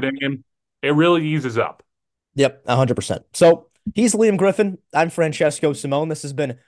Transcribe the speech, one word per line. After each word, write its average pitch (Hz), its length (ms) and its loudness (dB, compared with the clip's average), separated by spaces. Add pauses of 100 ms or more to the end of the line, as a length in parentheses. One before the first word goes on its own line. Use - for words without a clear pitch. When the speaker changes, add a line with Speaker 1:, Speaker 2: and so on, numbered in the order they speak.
Speaker 1:
Yep. 135 200 -4
Speaker 2:
Dame. 139 240 -6 (380)
It 143 120 0
really 165 320 4
eases 131 320 -2
up. 87 240 -4 (540)
Speaker 1:
Yep, 135 300 0
a 123 100 2
hundred 127 180 2
percent. - 300 -6 (100)
So - 340 4 (260)
he's 220 200 2
Liam 208 220 2
Griffin. 196 420 0 (160)
I'm 165 160 2
Francesco 156 600 0
Simone. 147 360 -4
This 151 140 -8
has 143 100 -12
been 135 360 -6